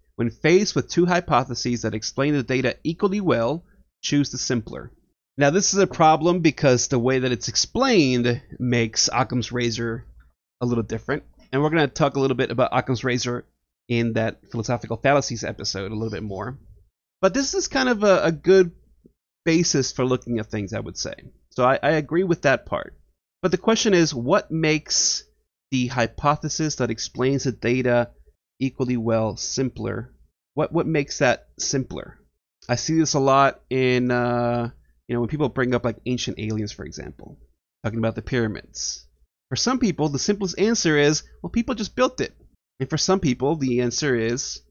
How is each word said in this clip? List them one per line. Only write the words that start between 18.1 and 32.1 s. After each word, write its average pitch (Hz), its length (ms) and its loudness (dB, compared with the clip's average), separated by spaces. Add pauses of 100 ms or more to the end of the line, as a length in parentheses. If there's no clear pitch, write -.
a 165 80 2
good 180 400 4 (720)
basis 160 480 2
for 131 120 -2
looking 123 340 -2
at 107 120 -8
things, 101 220 -6
I 110 80 -4
would 95 160 -10
say. - 180 -8 (360)
So - 140 0
I, 170 180 4
I 147 100 2
agree 156 320 0
with 170 180 -2
that 135 220 2
part. - 320 -8 (460)
But 180 80 2
the - 80 0
question 220 340 2
is, 165 220 4
what 135 360 0
makes 156 720 -2 (460)
the 123 180 0
hypothesis 147 880 -2
that 120 140 -2
explains 127 540 -2
the 131 80 -2
data 120 580 0 (480)
equally 131 380 -2
well 113 400 0
simpler? 117 800 -6 (400)
What, 147 180 -2
what 165 140 0
makes 151 320 -2
that 123 300 0 (100)
simpler? - 600 -6 (500)